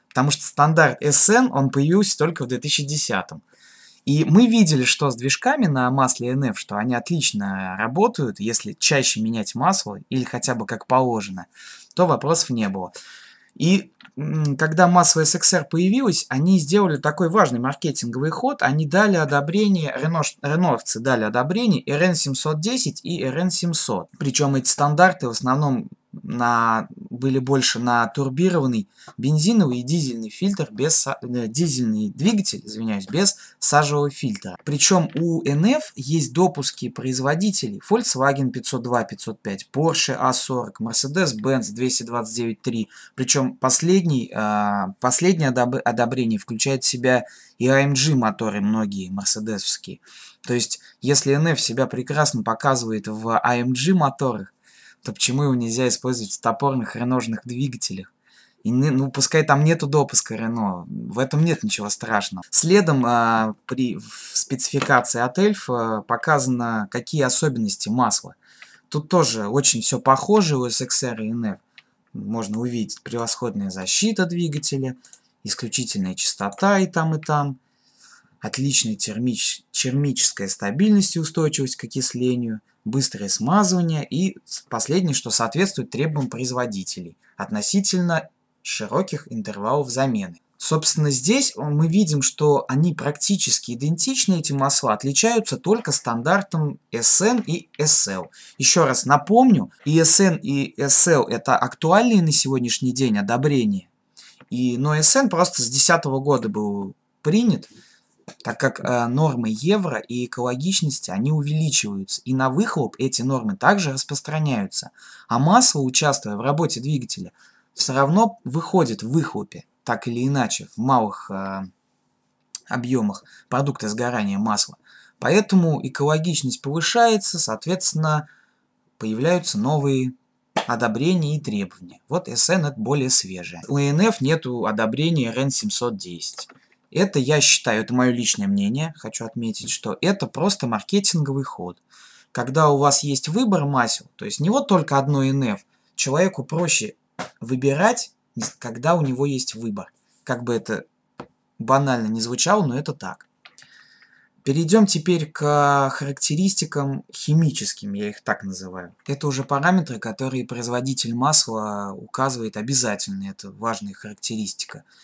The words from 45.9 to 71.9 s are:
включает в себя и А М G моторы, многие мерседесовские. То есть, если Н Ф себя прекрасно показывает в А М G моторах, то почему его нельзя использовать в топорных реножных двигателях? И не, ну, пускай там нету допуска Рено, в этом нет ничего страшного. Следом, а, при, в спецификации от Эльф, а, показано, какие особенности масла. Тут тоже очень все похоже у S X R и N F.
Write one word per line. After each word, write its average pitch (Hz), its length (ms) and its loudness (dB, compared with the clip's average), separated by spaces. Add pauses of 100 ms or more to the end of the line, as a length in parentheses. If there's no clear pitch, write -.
включает 131 460 -2
в - 20 0
себя 123 400 2 (320)
и 123 100 2
А 135 120 6
М 143 120 2
G 139 220 2
моторы, 107 480 0
многие 101 480 -2
мерседесовские. 101 920 -4 (400)
То - 140 -4
есть, - 260 -2 (220)
если 139 320 2
Н 156 140 2
Ф 147 120 0
себя 123 260 0
прекрасно 127 560 -2
показывает 110 640 -2
в 110 300 -2
А 123 180 2
М 123 180 0
G 139 180 2
моторах, 131 640 0 (480)
то 107 100 -10
почему 127 320 0
его 135 100 2
нельзя 120 340 0
использовать 117 440 -4
в - 80 -8
топорных 127 560 -2
реножных 117 480 -2
двигателях? 120 680 -6 (520)
И 107 60 -2
не, 135 200 2
ну, 131 200 0
пускай 151 340 2
там 147 180 4
нету 156 240 2
допуска 139 480 0
Рено, 107 540 -4
в 95 320 -8
этом 147 240 0
нет 165 180 0
ничего 104 260 -4
страшного. 104 640 -4
Следом, 160 560 4
а, 113 480 2 (120)
при, 123 300 -4
в - 380 -14
спецификации 131 840 0
от 123 180 -2
Эльф, 202 320 0
а, 113 320 -2
показано, 120 880 0
какие 135 320 -2
особенности 123 640 0
масла. 110 460 0 (540)
Тут 151 200 -6
тоже 117 380 2
очень 127 340 2
все 127 200 0
похоже 156 560 4
у 123 100 -2
S 117 160 -2
X - 220 0
R 113 160 -6
и 110 100 -4
N 117 140 -4
F. 98 140 -6 (560)